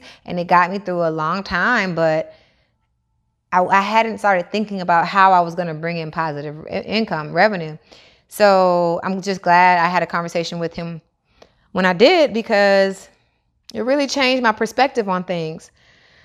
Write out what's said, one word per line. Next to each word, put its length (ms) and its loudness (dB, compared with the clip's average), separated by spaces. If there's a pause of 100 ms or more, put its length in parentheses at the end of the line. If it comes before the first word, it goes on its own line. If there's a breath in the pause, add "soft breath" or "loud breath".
(260 loud breath)
and 140 -6
it 80 -6
got 240 4
me 80 -6
through 260 -4
a 60 0
long 320 -4
time, 500 -2
but 400 0 (1160 soft breath)
I, 140 2
I 160 2
hadn't 360 -2
started 340 -2
thinking 300 -6
about 260 0
how 240 4
I 100 4
was 120 -4
gonna 200 -6
bring 240 -6
in 120 -8
positive 480 -8 (140)
i-, 100 -6
income, 520 -4
revenue. 440 0 (520 soft breath)
So 720 4
I'm 180 -6
just 200 -6
glad 360 6
I 120 2
had 120 0
a 60 -2
conversation 500 -6
with 160 -6
him 280 -12 (720 soft breath)
when 120 0
I 60 2
did, 420 4
because 760 0 (640)
it 80 -6
really 260 0
changed 340 0
my 120 2
perspective 560 -2
on 160 -4
things. 460 -8 (540 soft breath)